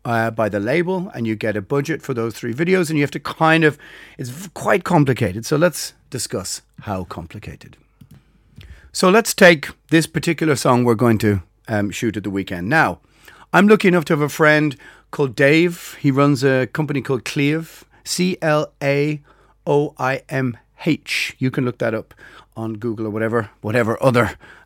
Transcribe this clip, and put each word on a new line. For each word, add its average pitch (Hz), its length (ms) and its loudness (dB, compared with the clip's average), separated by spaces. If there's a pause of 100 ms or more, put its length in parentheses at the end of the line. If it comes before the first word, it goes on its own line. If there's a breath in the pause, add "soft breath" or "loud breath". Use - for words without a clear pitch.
uh, 117 260 0
by 110 180 0
the 101 100 -2
label, 175 540 -2
and 120 120 -6
you 110 100 -2
get 107 200 -4
a 104 60 -6
budget 143 400 -4
for - 120 -6
those 117 200 -4
three 120 200 -8
videos, 170 360 0
and 160 80 -2
you 143 60 2
have 135 80 0
to 160 80 -6
kind 160 440 2
of, 151 140 4 (400 loud breath)
it's 127 120 -10
v-, 160 240 -14
quite - 300 0
complicated. 120 600 0
So 151 100 -2
let's 160 380 -2 (160)
discuss - 520 -8 (200)
how 92 240 -6
complicated. - 720 -16 (1120 soft breath)
So - 180 2
let's 214 240 2
take 175 360 6 (200)
this 160 160 4
particular 156 520 -2
song 123 260 4
we're 120 120 2
going 113 240 2
to, 104 220 2 (280)
um, 104 200 -2
shoot 107 280 -4
at 98 60 -6
the 104 60 -8
weekend. 95 380 -6
Now, 123 320 0 (540 loud breath)
I'm 190 160 6
lucky 214 180 6
enough 175 180 4
to - 80 0
have 147 80 0
a 147 60 0
friend 151 480 2 (340 loud breath)
called 131 260 -4
Dave. 160 640 2
He 143 100 2
runs 139 320 2
a 131 240 2
company 143 340 -4
called 127 220 -4
Cleave, 151 640 -4 (180 soft breath)
C 180 380 -2
L 151 400 0
A 143 400 0 (440 soft breath)
O 147 320 0
I 131 300 -4
M 131 300 -4 (280)
H. - 540 -4
You 127 100 -2
can 131 140 -2
look 123 140 -4
that 117 160 -2
up 107 200 -8 (440 loud breath)
on 113 160 -8
Google 110 340 -8
or - 20 -6
whatever, 110 400 -2 (120)
whatever 110 420 0
other, 120 340 2 (280 loud breath)